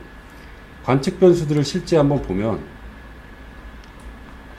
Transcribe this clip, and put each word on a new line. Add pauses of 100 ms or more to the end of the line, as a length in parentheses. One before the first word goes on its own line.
(840)
관측
변수들을
실제
한번
보면, (2000)